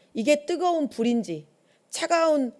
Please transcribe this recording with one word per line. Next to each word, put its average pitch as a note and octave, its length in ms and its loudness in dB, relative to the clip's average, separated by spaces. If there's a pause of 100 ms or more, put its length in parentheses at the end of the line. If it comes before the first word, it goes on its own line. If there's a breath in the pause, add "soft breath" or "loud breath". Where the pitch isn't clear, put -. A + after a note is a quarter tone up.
(120)
이게 D4 340 2
뜨거운 E4+ 420 0
불인지 A3+ 580 -2 (420)
차가운, D#4+ 720 0